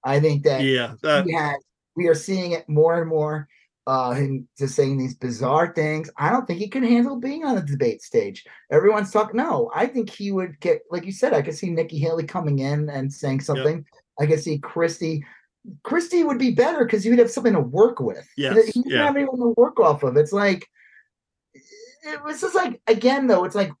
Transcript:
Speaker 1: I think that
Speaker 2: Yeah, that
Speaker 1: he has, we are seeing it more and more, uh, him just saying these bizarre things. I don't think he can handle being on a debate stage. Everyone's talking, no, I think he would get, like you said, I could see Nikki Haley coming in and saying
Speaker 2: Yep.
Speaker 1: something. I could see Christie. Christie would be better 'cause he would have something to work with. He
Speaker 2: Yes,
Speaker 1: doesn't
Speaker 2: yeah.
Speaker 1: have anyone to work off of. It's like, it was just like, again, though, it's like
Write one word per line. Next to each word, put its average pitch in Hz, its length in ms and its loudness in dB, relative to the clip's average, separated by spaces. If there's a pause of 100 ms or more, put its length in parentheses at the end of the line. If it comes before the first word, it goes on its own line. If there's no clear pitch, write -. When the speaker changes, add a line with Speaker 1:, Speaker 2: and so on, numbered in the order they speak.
Speaker 1:
I 139 160 2
think 147 240 2
that 135 180 2
Speaker 2:
Yeah, 123 400 0
that 151 240 2
Speaker 1:
he 165 80 -4
has, 147 220 -2 (400)
we 170 100 -2
are 160 80 6
seeing 180 380 -4
it - 160 -6
more 160 320 2
and 160 100 -4
more, 151 380 -2 (400)
uh, 127 240 0
him 135 440 -4
just 135 200 -4
saying 139 220 2
these 127 180 -6
bizarre 131 580 -2
things. 156 420 -4
I 151 140 0
don't 247 160 -2
think 175 140 -6
he 214 80 -6
can 262 160 -4
handle 240 340 2
being 277 260 -8
on 254 140 -2
a 160 80 -6
debate 143 360 -2
stage. 101 420 -4 (260)
Everyone's 196 400 2
talking, 208 280 -2
no, 247 360 -2
I 185 120 0
think 254 220 -4
he 202 220 -10
would 185 300 -6
get, 160 280 0
like 170 160 -8
you 196 80 -10
said, 220 200 0
I 147 100 2
could 147 140 -8
see 185 140 -6
Nikki 160 280 -4
Haley 165 280 -2
coming 147 340 -2
in 147 280 -2
and 139 240 -6
saying 135 280 -4
Speaker 2:
Yep. - 20 -10
Speaker 1:
something. 147 420 -2 (360)
I 151 60 2
could 151 140 4
see 151 200 -4
Christie. 165 640 -4 (580)
Christie 339 420 0
would 277 140 -2
be 254 140 2
better 285 340 2
'cause 214 160 0
he 214 80 0
would 240 80 6
have 233 120 6
something 240 220 2
to 170 80 4
work 180 400 2
with. 104 260 -6 (100)
He 143 80 -4
Speaker 2:
Yes, 135 100 0
Speaker 1:
doesn't 226 320 4
Speaker 2:
yeah. - 200 2
Speaker 1:
have 277 100 2
anyone 262 240 -2
to 233 180 2
work 269 200 4
off 156 240 4
of. 131 140 0
It's 151 160 4
like, 202 340 0 (840)
it 320 720 -16
was 302 160 -8
just 370 140 -4
like, 370 320 -2
again, 254 400 2
though, 185 180 4
it's - 100 -8
like 196 160 0 (100)